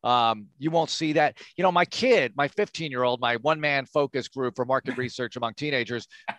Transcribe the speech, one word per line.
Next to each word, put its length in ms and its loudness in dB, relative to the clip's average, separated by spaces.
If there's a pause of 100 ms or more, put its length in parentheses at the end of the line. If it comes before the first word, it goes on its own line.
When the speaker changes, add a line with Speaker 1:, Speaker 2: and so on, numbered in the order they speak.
Speaker 1:
Um, 420 2 (120)
you 120 -4
won't 200 0
see 240 -2
that. 220 2 (200)
You 80 0
know, 80 4
my 120 4
kid, 520 2
my 100 2
fifteen-year-old, 760 -2
my 160 2
one-man 480 0
focus 440 -2
group 260 -4
for 100 -4
market 320 -2
Speaker 2:
<laughs> 0 -
Speaker 1:
research 380 -6
among 200 -4
teenagers, 520 -4 (320)